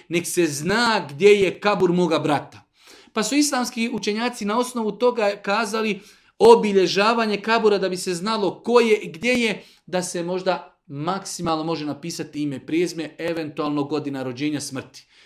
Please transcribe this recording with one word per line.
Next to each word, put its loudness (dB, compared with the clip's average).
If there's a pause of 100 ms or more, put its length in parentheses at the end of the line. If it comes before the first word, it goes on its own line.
„Nek -2
se 0
zna 0
gdje 4
je 4
kabur 2
moga 2
brata.” -2 (500)
Pa -2
su -2
islamski 0
učenjaci -4
na 0
osnovu -2
toga 2 (120)
kazali -2 (380)
obilježavanje 6
kabura 2
da -2
bi -4
se -4
znalo -2
ko 4
je 4
i -6
gdje -2
je, 0 (240)
da -2
se -6
možda -4
maksimalno -4
može -4
napisati -8
ime, -6
prijezme, -4
eventualno -6
godina -6
rođenja, -6
smrti. -12 (200)